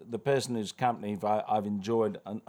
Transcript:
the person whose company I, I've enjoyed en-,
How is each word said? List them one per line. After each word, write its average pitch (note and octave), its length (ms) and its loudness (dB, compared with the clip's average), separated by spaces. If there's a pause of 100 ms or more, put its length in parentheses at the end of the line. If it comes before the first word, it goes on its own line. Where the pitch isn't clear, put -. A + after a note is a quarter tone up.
(100)
the A#2 80 -4
person B2+ 360 2
whose G#2+ 180 -4
company G#2 500 -2
I, G#2+ 260 2
I've G#2+ 180 2
enjoyed G#2 600 0
en-, G#2+ 220 -8